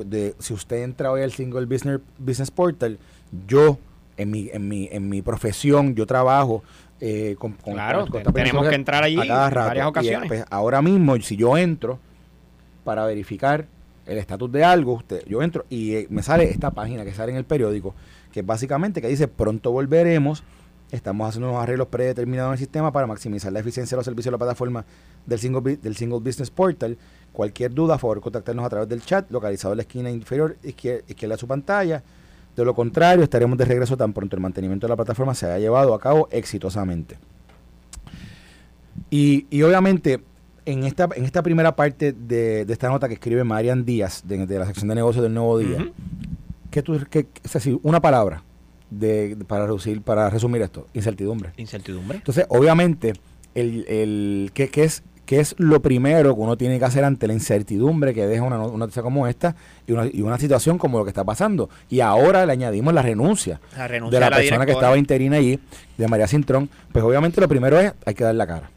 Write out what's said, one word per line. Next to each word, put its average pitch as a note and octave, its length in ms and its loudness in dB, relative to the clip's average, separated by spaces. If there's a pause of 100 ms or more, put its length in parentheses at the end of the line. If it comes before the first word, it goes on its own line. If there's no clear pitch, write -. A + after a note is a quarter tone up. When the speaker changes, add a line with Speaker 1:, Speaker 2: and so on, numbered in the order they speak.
Speaker 1:
de, G2+ 340 -4
si - 160 -10
usted A#2+ 280 -6
entra B2+ 280 -4
hoy C3+ 120 0
al C3 100 -2
Single B2+ 340 -6
Business, C3+ 340 -4 (180)
Business C3 320 -4
Portal, B2+ 480 -2 (480)
yo, C#3+ 320 6 (380)
en G#2 140 -4
mi, G#2+ 220 -6
en G2+ 160 -6
mi, G2+ 220 -6
en G2 180 -6
mi G2 140 -4
profesión, C3+ 720 0
yo A2 120 -2
trabajo, B2+ 560 2 (380)
eh, G#2+ 380 -6
con, A2 140 -10
con, G#2 220 -12
Speaker 2:
Claro, C3 320 -2
Speaker 1:
con A#2 120 -6
esta G#2 140 -2
Speaker 2:
te-, - 40 -4
tenemos B2 160 0 (100)
Speaker 1:
persona D3+ 80 2
Speaker 2:
que D3 60 2
entrar C#3+ 280 0
allí D#3+ 160 2
Speaker 1:
a - 60 -2
cada C3+ 220 2
Speaker 2:
en C3 60 -2
Speaker 1:
rato. A#2 140 0
Speaker 2:
varias C3+ 160 0
Speaker 1:
Y, D3+ 40 0
Speaker 2:
ocasiones. C#3 400 -2
Speaker 1:
pues, A2+ 200 -4
ahora A2+ 320 2
mismo, E3 400 6
si G#2 160 -6
yo B2 220 4
entro D3+ 400 -2 (880)
para G#2+ 200 -2
verificar A2 640 -2 (400)
el G#2+ 120 -6
estatus G2+ 340 -6
de D3 120 2
algo, E3+ 300 4
usted, - 320 -8
yo A2 160 -2
entro E3+ 260 -4
y, A2 260 -4
eh, G#2+ 160 -4
me G#2+ 120 -4
sale D#3+ 280 4
esta C#3 200 -4
página A2 340 -8
que G2 80 -10
sale A2 200 -6
en C3 60 -6
el B2+ 60 -6
periódico, G#2 500 -2 (380)
que G#2 80 -8
es F#2 60 -6
básicamente C#3 560 -2
que A#2 60 -4
dice, C#3 200 0
"Pronto A2 440 -2
volveremos, D3+ 680 2 (500)
estamos G#2+ 360 -6
haciendo A#2 220 -6
unos A#2+ 120 -2
arreglos B2 260 -2
predeterminados B2+ 640 -2
en - 20 -2
el C3 60 -4
sistema D3+ 340 -2
para C3+ 160 0
maximizar G#2 440 -8
la G#2 80 -4
eficiencia A#2+ 360 -6
de - 20 -2
los A#2+ 60 -2
servicios A#2+ 220 -6
de B2 60 -2
la A#2+ 60 -2
plataforma B2 460 -4 (420)
del A#2 140 -2
Single B2+ 200 -2
Bi-, C3+ 160 -2
del G#2+ 200 -8
Single A#2 240 -4
Business B2 300 -8
Portal. C#3 460 -2 (360)
Cualquier A#2 420 -4
duda, D#3+ 220 2
a - 20 -2
favor, G#2+ 220 -4
contactarnos A#2+ 440 -6
a B2 40 -4
través G#2+ 200 -4
del A#2 140 -8
chat, F#3+ 280 -2
localizado G2+ 440 -4
en A2+ 40 -4
la A2+ 40 -4
esquina B2 280 -10
inferior C3 520 -4
izquier-, B2 460 -6
izquierda A2 260 -8
de A2 60 -8
su A#2+ 80 -10
pantalla. D#3+ 540 -2 (520)
De A#2+ 100 0
lo B2 100 2
contrario, E3 500 4
estaremos B2 340 2
de B2+ 60 2
regreso B2 320 0
tan A2 160 0
pronto G2 240 -6
el F#2+ 40 -4
mantenimiento F#2+ 460 -4
de A2+ 40 -2
la A#2 60 0
plataforma A2+ 380 -2
se - 120 -6
haya F2 120 -2
llevado A#2+ 340 4
a G#2 80 0
cabo D3+ 300 2
exitosamente". F#2 880 -6 (1900)
Y, C#3+ 400 4
y C#3+ 120 0
obviamente, F3+ 580 4 (440)
en C3+ 200 -4
esta, E3+ 300 0
en B2+ 100 -4
esta D#3+ 180 -2
primera E3 340 2
parte D3 360 0
de, A2+ 520 -2
de G#2 80 -4
esta B2 160 -2
nota C3+ 200 -2
que A2+ 60 -10
escribe A#2+ 300 -2
Marian A#2 400 0
Díaz, A2+ 420 -2
de, F#2+ 200 -4
de F#2+ 120 -4
la F#2 80 -2
sección G2+ 220 -4
de A2 60 -2
negocios A#2 280 2
del A2+ 120 0
Nuevo A#2 240 2
Día, B2 200 -2
Speaker 2:
Ujú. F4 120 -6 (800)
Speaker 1:
¿qué C#3+ 120 -2
tú, D#3 160 -2 (120)
qué, D3 160 0 (180)
es - 80 -12
decir, B2 300 0
una D#3+ 180 4
palabra A2 420 2 (480)
de, G#2+ 460 -2 (100)
para G#2 200 -2
reducir, G#2+ 360 -4
para G#2+ 280 2
resumir A2+ 320 0
esto? E2+ 320 -8
Incertidumbre. G2+ 640 -4
Speaker 2:
Incertidumbre. G2+ 640 -10
Speaker 1:
Entonces, A2+ 300 0
obviamente, D#3 640 4 (420)
el, A#2 340 -4
el, G#2 640 -2
¿qué, C3+ 140 0
qué D3+ 160 2
es, - 180 -2 (220)
qué C3+ 160 2
es D3+ 180 0
lo D#3 240 6
primero C#3 520 4
que G#2+ 60 -2
uno A2+ 160 0
tiene B2+ 220 0
que B2 60 0
hacer B2+ 200 2
ante C#3 220 2
la A2 60 0
incertidumbre A2+ 800 0
que G#2 120 0
deja A2+ 180 0
una B2+ 140 -2
no-, A2 100 -4
una A2 100 -6
noticia A2+ 240 -4
como C3 240 0
esta E3 300 -2 (300)
y A#2 60 -2
una, A#2 200 0
y G#2 100 -2
una A2+ 160 -2
situación D#3+ 400 2
como B2+ 200 0
lo G#2 60 0
que G2 60 -6
está G2 140 -2
pasando? D3+ 440 -2 (220)
Y B2 100 2
ahora C#3 460 6
le D3 60 2
añadimos B2+ 420 0
la C#3+ 80 4
renuncia A#2 580 0 (160)
Speaker 2:
La B2+ 120 -8
renuncia A#2 280 -2
Speaker 1:
de B2 40 6
la B2 60 6
Speaker 2:
de B2+ 40 4
la C#3 60 4
Speaker 1:
persona C#3 240 4
que C3+ 60 0
Speaker 2:
directora. C3 200 4
Speaker 1:
estaba C3+ 120 6
interina C#3 380 2
allí, C3+ 220 2 (400)
de A2+ 100 0
María G#2+ 200 2
Cintrón. C#3 400 2 (240)
Pues A2+ 120 4
obviamente D#3 360 4
lo F3+ 80 6
primero C3+ 320 4
es, G3+ 120 4 (120)
hay G#2 100 -2
que - 100 -6
dar A2+ 120 4
la G#2+ 100 0
cara, E2 300 -8